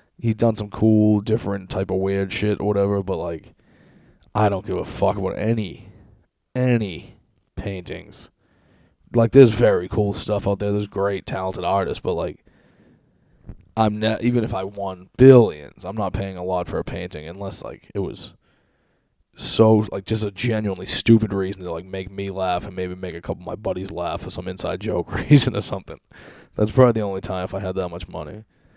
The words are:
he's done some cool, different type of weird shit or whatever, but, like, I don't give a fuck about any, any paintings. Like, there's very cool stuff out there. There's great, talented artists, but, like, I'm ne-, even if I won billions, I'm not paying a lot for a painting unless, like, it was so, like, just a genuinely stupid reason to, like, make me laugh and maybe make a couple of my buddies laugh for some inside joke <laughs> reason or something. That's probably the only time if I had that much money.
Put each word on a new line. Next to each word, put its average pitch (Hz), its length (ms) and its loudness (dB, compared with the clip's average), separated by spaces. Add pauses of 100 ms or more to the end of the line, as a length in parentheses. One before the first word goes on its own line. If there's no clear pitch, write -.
(200)
he's 113 160 0
done 113 200 2
some 104 140 -8
cool, 107 520 4
different 101 500 -4
type 95 180 -4
of 95 80 -2
weird 98 340 -2
shit 104 280 -2
or - 80 -4
whatever, 101 340 0
but, 92 160 -4
like, 82 380 -8 (800)
I 104 140 4
don't 95 180 -4
give 92 100 -4
a 85 80 -6
fuck 98 320 -2
about 95 220 -4
any, 107 500 -4 (640)
any 117 640 -2 (400)
paintings. 90 760 -10 (840)
Like, 117 160 4
there's 131 180 12
very 104 380 2
cool 101 260 0
stuff 101 340 -4
out 101 120 0
there. 104 120 -2
There's 104 160 -2
great, 98 380 -4
talented 92 380 -6
artists, 90 380 0
but, 90 120 -2
like, 82 320 -6 (1300)
I'm 110 220 2
ne-, 107 240 -2
even 120 220 2
if 98 100 -4
I 95 100 -4
won 95 540 -8
billions, 110 640 8
I'm 104 140 -8
not 98 160 -2
paying 98 240 -6
a 90 60 -10
lot 90 240 -2
for - 100 -6
a 80 60 -2
painting 87 440 -10
unless, 95 360 -10
like, - 320 -14
it 101 40 -2
was - 360 -8 (1040)
so, 110 540 4
like, 98 140 -8
just 110 180 -2
a 104 80 -4
genuinely 104 540 -4
stupid 107 480 4
reason 95 300 -4
to, 87 80 -8
like, 85 140 -8
make 95 240 -10
me 98 220 -8
laugh 90 340 -2
and 92 80 -12
maybe 92 220 -6
make 92 200 -10
a 87 60 -12
couple 87 200 -8
of 87 60 -14
my 87 80 -8
buddies 92 360 -6
laugh 85 300 -6
for - 80 -12
some 90 180 -8
inside 92 320 -6
joke 101 340 -4
<laughs> - 160 -6
reason 127 280 6
or 104 40 0
something. - 380 -10 (560)
That's 107 160 0
probably 127 220 6
the 110 80 -2
only 98 180 -6
time 92 240 -6
if 90 100 -8
I 98 60 -6
had 95 160 -6
that 92 140 -4
much 85 180 -12
money. 82 380 -12 (320)